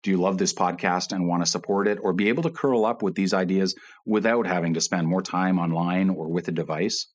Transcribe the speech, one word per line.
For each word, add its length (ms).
Do 80
you 80
love 200
this 160
podcast 580
and 160
want 180
to 60
support 360
it 140
or 100
be 180
able 140
to 60
curl 360
up 180
with 120
these 180
ideas 420
without 420
having 260
to 80
spend 260
more 140
time 380
online 500
or 180
with 200
a 40
device? 640